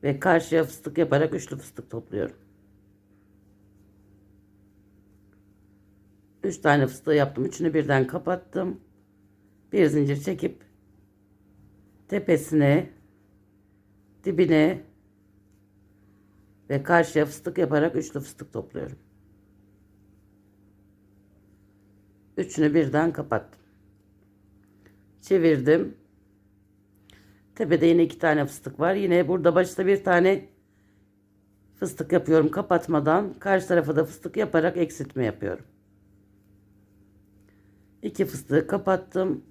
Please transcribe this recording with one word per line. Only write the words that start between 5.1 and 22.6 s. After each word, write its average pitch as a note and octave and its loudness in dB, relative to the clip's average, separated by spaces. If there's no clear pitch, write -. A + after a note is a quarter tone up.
Üç F3+ -6
tane C#3+ 4
fıstığı - -4
yaptım. C#3+ 2
Üçünü D#3+ -4
birden C#3 2
kapattım. F3+ -6
Bir F#3 4
zincir C#3+ 0
çekip - -6
tepesine, D#3 2
dibine E3 2
ve C#3 -2
karşıya E3+ 2
fıstık F3 -8
yaparak D#3 0
üçlü - -6
fıstık - -18
topluyorum. - -12
Üçünü D3+ 0